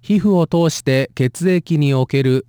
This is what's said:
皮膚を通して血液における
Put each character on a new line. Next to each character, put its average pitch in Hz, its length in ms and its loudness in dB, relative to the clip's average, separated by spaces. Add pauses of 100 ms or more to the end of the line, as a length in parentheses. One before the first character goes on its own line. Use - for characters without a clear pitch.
皮 208 120 0
膚 196 140 2
を 175 160 2
通 170 220 0
し - 120 -8
て 135 340 -2
血 135 340 -2
液 170 280 -2
に 143 160 2
お 131 120 0
け 139 180 -2
る 131 260 0